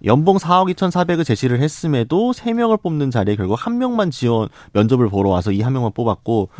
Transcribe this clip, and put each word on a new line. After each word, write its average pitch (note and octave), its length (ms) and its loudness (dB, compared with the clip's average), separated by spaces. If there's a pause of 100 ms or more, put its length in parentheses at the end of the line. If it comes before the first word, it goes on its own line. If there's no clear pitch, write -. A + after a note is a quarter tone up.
연봉 D#3+ 340 4
사억 F3+ 300 2
이천사백 F3 540 0
제시를 B2 380 0
했음에도 D#3 720 0
세 A#3 200 -4
명을 A3+ 240 2
뽑는 D3+ 340 -2
자리에 G#2 240 0
결국 G2+ 200 -2
한 A#3 220 -6
명만 A#3+ 320 0
지원, A#2 380 0 (260)
면접을 A2+ 360 2
보러 G2 200 0
와서 F2+ 220 0
이 G2 100 0
한 B2+ 120 -2
명만 A#2+ 180 -2
뽑았고 A2+ 580 -2 (100)